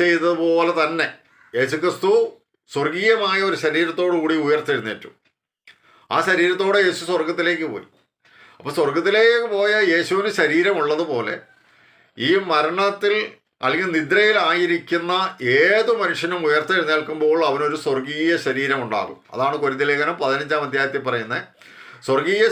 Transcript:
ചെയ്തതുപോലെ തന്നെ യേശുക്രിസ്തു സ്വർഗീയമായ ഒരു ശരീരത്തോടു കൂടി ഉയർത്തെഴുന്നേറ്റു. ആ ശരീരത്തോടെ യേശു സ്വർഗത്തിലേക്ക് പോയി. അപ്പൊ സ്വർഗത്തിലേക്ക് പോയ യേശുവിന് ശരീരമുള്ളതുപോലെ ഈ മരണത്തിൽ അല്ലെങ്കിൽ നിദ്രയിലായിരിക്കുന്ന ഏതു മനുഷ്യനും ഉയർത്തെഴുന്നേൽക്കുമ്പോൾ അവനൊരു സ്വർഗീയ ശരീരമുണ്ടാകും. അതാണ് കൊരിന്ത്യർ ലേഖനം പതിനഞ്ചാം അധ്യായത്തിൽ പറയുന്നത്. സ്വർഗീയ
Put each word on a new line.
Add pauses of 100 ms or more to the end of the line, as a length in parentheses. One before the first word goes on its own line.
ചെയ്തതുപോലെ
തന്നെ (460)
യേശുക്രിസ്തു (600)
സ്വർഗീയമായ
ഒരു
ശരീരത്തോടു
കൂടി (100)
ഉയർത്തെഴുന്നേറ്റു. (1000)
ആ (100)
ശരീരത്തോടെ
യേശു
സ്വർഗത്തിലേക്ക്
പോയി. (720)
അപ്പൊ
സ്വർഗത്തിലേക്ക്
പോയ (180)
യേശുവിന്
ശരീരമുള്ളതുപോലെ (840)
ഈ (200)
മരണത്തിൽ (500)
അല്ലെങ്കിൽ
നിദ്രയിലായിരിക്കുന്ന (500)
ഏതു (100)
മനുഷ്യനും
ഉയർത്തെഴുന്നേൽക്കുമ്പോൾ (100)
അവനൊരു
സ്വർഗീയ (140)
ശരീരമുണ്ടാകും. (160)
അതാണ്
കൊരിന്ത്യർ
ലേഖനം
പതിനഞ്ചാം
അധ്യായത്തിൽ
പറയുന്നത്. (640)
സ്വർഗീയ